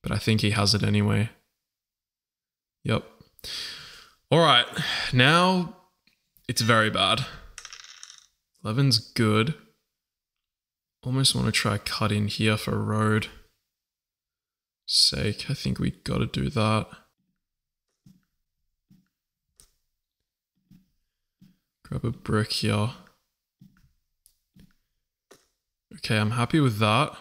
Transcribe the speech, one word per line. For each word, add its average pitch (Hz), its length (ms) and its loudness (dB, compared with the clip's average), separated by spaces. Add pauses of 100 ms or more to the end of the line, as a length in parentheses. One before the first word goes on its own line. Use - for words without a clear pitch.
But - 100 -8
I 107 60 -2
think 110 240 0
he 104 100 2
has 101 240 2
it 101 80 0
anyway. 104 460 2 (1500)
Yep. 110 220 -2 (1200)
All 156 100 4
right, 131 260 4 (480)
now 170 640 4 (720)
it's 120 120 -2
very 110 280 4
bad. 98 360 0 (1400)
Eleven's 127 360 2
good. 113 580 0 (1500)
Almost 131 320 0
wanna 127 200 -2
try 104 240 0
cut - 340 -4
in 104 160 0
here 107 300 0
for 107 180 -4
a 107 80 -4
road 107 440 0 (1600)
sake. - 640 0
I 139 40 -2
think - 260 -6
we - 120 -2
gotta - 340 -4
do - 240 -4
that. 110 380 -2 (4000)
Grab 131 220 -8
a 117 60 -2
brick 107 420 -2
here. 107 380 -2 (3000)
Okay, - 220 -2
I'm 107 140 0
happy 120 280 0
with 117 200 2
that. 113 420 2